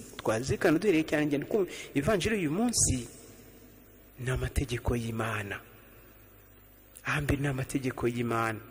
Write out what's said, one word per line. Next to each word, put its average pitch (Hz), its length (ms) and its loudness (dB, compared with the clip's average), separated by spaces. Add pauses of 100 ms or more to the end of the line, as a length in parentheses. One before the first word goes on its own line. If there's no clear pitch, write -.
(180)
twazirikana 151 600 2
duhereye 175 240 4
cyane 151 260 0
cyane 143 160 0
ku 208 200 2 (300)
ivanjiri 196 420 2
y'uyu 160 140 0
munsi, 220 560 2 (1120)
ni 127 100 -4
amategeko 123 680 0
y'Imana. 110 640 -4 (1500)
Ahambere 139 360 0
ni 143 60 0
amategeko 131 600 -2
y'Imana. 117 520 0 (120)